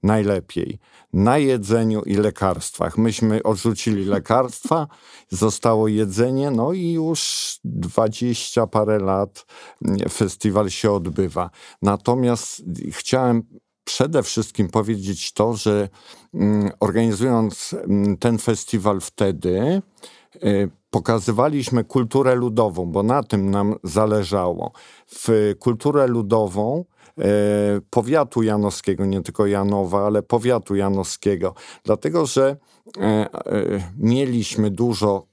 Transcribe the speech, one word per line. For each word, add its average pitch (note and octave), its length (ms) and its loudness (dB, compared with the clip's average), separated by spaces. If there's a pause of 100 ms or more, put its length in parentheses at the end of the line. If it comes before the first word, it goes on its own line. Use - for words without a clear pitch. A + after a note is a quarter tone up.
najlepiej. G2+ 760 0 (340)
Na G#2 260 4
jedzeniu A2+ 640 2
i - 120 -2
lekarstwach”. F#2 840 0
Myśmy A2 440 2
odrzucili G#2 600 0
lekarstwa, B2 840 0 (440)
zostało A2 580 2
jedzenie, A2+ 640 0
no A#2+ 220 0
i F3 200 -4
już - 720 -4
dwadzieścia A2+ 1000 -2
parę G#2+ 320 0
lat, F#2+ 480 -2 (380)
mm, G2 140 0 (100)
festiwal G2+ 640 0
się G#2 220 0
odbywa. F2 580 -2 (320)
Natomiast A#2+ 800 0 (300)
chciałem B2 500 2 (420)
przede C3+ 380 0
wszystkim G#2 460 -2
powiedzieć G2+ 640 -2
to, A2+ 240 0
że, G#2 320 0 (460)
mm, G#2 360 2 (100)
organizując, A2 920 0 (140)
mm, G2+ 280 2
ten A#2 220 0
festiwal G2+ 640 0
wtedy, A2+ 800 0 (640)
y, G2 260 2 (200)
pokazywaliśmy A#2+ 960 0
kulturę B2+ 500 2
ludową, A2 520 0
bo F#2 160 0
na B2 200 2
tym G2 280 0
nam G2+ 240 0 (100)
zależało. F#2 880 0 (340)
W G#2 520 2
kulturę C3+ 480 2
ludową, A2 800 0 (340)
e, - 60 -2 (640)
powiatu B2 520 2
janowskiego, G2+ 640 0
nie G2 160 -2
tylko - 240 -2
Janowa, G2+ 600 0
ale G#2 160 2
powiatu A#2 540 0
janowskiego. G2 800 -2 (300)
Dlatego, D#3 420 0
że, C3+ 300 2 (400)
e, G3+ 60 -6
e, G#2+ 260 2 (680)
mieliśmy A#2 720 0
dużo G2+ 640 0